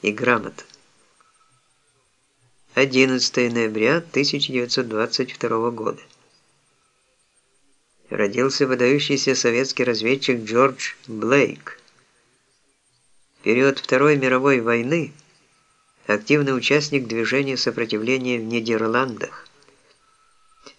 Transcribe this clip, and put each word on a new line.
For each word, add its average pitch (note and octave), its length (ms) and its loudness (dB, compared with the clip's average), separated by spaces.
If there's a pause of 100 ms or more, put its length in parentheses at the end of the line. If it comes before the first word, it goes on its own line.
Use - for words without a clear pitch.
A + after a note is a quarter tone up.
и G#2 100 -2
грамота. A#2 540 -2 (2000)
Одиннадцатое C3 760 2
ноября A#2 520 0
тысяча C#3 500 -4
девятьсот B2 380 -2
двадцать A2+ 420 -2
второго A2+ 400 -2
года. A2 300 -8 (2000)
Родился B2+ 580 0
выдающийся C3 680 2
советский B2 500 0
разведчик A#2+ 580 0
Джордж B2+ 520 0 (120)
Блейк. A2 720 -2 (1600)
В - 40 -20
период C3 360 2
Второй C#3+ 380 2
мировой C3 420 2
войны A#2 540 -2 (960)
активный C3+ 500 2
участник C#3 500 0
движения B2 480 -2
сопротивления A#2+ 840 -2
в A2+ 60 -6
Нидерландах. A2+ 1040 -2 (1300)